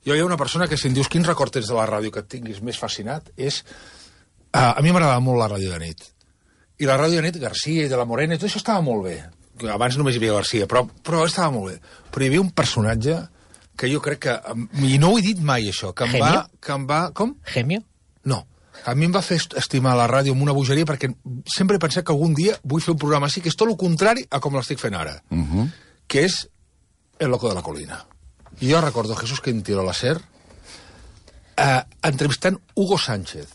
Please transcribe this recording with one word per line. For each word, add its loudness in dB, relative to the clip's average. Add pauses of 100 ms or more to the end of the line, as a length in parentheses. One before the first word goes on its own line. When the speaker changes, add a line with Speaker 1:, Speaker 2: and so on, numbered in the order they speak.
Speaker 1:
Jo 2
hi 2
ha 2
una 0
persona -2
que, -2
si -4
em 2
dius: 0
"Quin 2
record 0
tens -4
de -4
la 2
ràdio -2
que -6
et -16
tinguis -12
més -8
fascinat?", -8
és, -4 (880)
eh, 2
a 4
mi 6
m'agradava 4
molt 2
la 2
ràdio -2
de -6
nit. -10 (760)
I -2
la 4
ràdio 2
de 0
nit, -4
Garcia -2
i -2
de 0
la 2
Morena, 0
i -4
tot -2
això -4
estava 0
molt 0
bé. -6 (560)
Abans 0
només 2
hi -2
havia 2
Garcia, 0
però, 4 (180)
però 0
estava 0
molt -6
bé. -16 (320)
Però -2
hi 2
havia 4
un -2
personatge 0 (600)
que -2
jo 0
crec -4
que, -2 (180)
em, -6 (160)
i 4
no 8
ho 6
he 2
dit 0
mai, 0
això, -6
que -2
em -2
Speaker 2:
Gemio? 2
Speaker 1:
va, 2 (100)
que -6
em -4
va... 0 (120)
Com? -2 (200)
Speaker 2:
Gemio? 0 (420)
Speaker 1:
No. -2 (380)
A -2
mi 2
em 0
va 2
fer 0
est-, -6
estimar 2
la 6
ràdio 4
amb 2
una 2
bogeria, 2
perquè -4 (400)
sempre 2
he 2
pensat -2
que 0
algun 4
dia 0
vull -2
fer 0
un 0
programa 2
així, -2
que -2
és -2
tot 4
lo 0
contrari 2
a -2
com -4
l'estic -4
fent -4
ara, -8
Speaker 3:
Mhm. 0 (340)
Speaker 1:
que 2
és -2 (720)
El 0
loco 0
de 0
la -6
colina. -12 (560)
Jo 4
recordo -2
Jesús -6
Quintero -2
a 0
la -2
ser, 0 (1400)
eh, 4 (200)
entrevistant 0 (160)
Hugo 2
Sánchez. -6